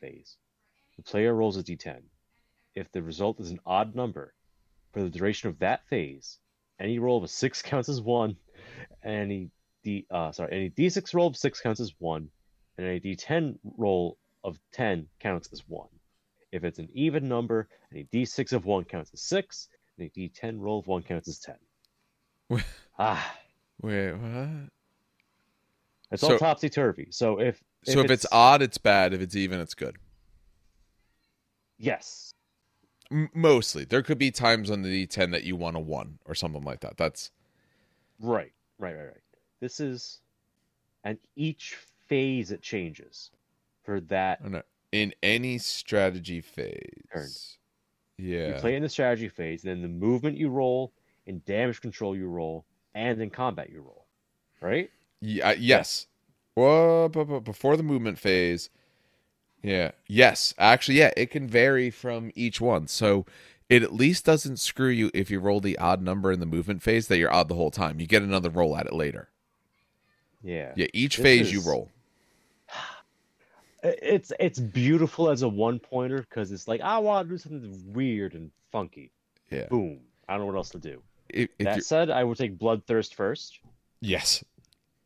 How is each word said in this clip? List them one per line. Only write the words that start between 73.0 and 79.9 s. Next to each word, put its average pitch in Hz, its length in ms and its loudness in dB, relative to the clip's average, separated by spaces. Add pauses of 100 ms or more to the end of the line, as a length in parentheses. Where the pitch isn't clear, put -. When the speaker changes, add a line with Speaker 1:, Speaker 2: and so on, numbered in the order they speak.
Speaker 1:
I-, 170 180 2
it's, - 380 0
it's 180 180 0
beautiful 147 720 2
as 127 120 2
a 123 60 4
one-pointer 123 840 -2
'cause 101 220 -6
it's 95 160 -12
like, 113 120 -2
"I 202 180 0
wanna 202 300 0
do 175 100 -8
something 101 540 -14
weird 107 420 -2
and 80 160 -14 (220)
funky." 78 400 -8 (380)
Speaker 2:
Yeah. 67 180 -6
Speaker 1:
Boom. 87 320 -2 (280)